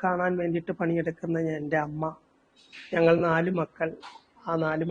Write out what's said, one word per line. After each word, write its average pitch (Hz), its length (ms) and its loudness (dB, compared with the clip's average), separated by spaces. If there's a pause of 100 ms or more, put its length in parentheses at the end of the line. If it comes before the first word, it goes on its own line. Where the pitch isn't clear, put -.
കാണാൻ 180 360 0
വേണ്ടിയിട്ട് 170 400 -2
പണിയെടുക്കുന്ന 165 680 -2
ഞാൻ, 156 160 -2
എൻ്റെ 151 240 0
അമ്മ, 151 160 -6 (920)
ഞങ്ങൾ 165 200 8 (120)
നാല് 170 320 2
മക്കൾ. 165 320 -4 (580)
ആ 165 60 0 (100)
നാല് 160 260 0